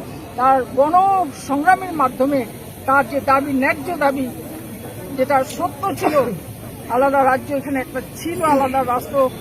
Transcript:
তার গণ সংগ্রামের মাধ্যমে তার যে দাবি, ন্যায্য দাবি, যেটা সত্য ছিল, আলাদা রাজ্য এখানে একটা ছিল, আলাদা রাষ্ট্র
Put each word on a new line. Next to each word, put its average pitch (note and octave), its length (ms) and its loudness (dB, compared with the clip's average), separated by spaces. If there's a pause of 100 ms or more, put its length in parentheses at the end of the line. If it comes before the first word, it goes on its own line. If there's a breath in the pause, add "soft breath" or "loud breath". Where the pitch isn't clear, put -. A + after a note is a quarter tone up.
(380 loud breath)
তার C4+ 240 4 (140)
গণ C#4+ 180 4 (540)
সংগ্রামের F4+ 460 2
মাধ্যমে C4+ 520 0 (400)
তার C#4 260 4
যে C#4 140 -2
দাবি, C#4 280 2
ন্যায্য C#4+ 440 0
দাবি, C#4 300 2 (920)
যেটা C4 260 2
সত্য F4+ 520 -4
ছিল, D#4 200 0 (760)
আলাদা C4+ 340 4
রাজ্য C4 320 0
এখানে C4+ 240 -2
একটা B3 220 -8 (160)
ছিল, E4+ 260 -6
আলাদা C4+ 400 2
রাষ্ট্র B3+ 460 0 (120)